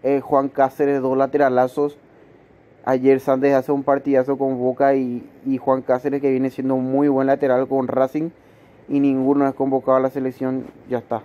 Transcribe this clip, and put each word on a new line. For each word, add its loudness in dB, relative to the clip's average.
eh, 0
Juan 0
Cáceres, 0
dos 0
lateralazos. 0
Ayer 4
Sández 0
hace 0
un -2
partidazo 0
con -2
Boca 0
y, -4
y -2
Juan -2
Cáceres, -2
que 0
viene 0
siendo -4
un -4
muy 2
buen 2
lateral 2
con -2
Racing, -2
y -2
ninguno 2
es -2
convocado 0
a 2
la -2
selección. -6
Ya -4
está. -8